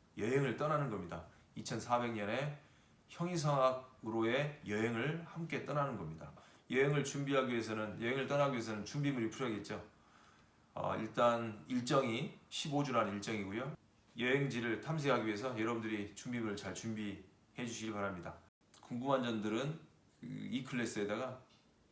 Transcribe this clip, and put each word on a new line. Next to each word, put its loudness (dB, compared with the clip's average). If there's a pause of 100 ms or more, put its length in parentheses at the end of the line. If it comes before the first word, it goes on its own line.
(180)
여행을 2
떠나는 0
겁니다. -6 (300)
이천사백 0
년의 -2 (520)
형이상학으로의 2
여행을 0
함께 -6
떠나는 0
겁니다. -8 (360)
여행을 4
준비하기 2
위해서는, 0
여행을 0
떠나기 4
위해서는 -4
준비물이 0
필요하겠죠. -4 (840)
어, 0
일단 2
일정이 2 (140)
십오 0
주라는 2
일정이고요. -2 (420)
여행지를 2
탐색하기 2
위해서 -2
여러분들이 -2
준비물을 -4
잘 -6
준비해 -6 (340)
주시길 -6
바랍니다. -4 (460)
궁금한 2
점들은 0 (420)
그 -12
이 -4
클래스에다가 -2 (520)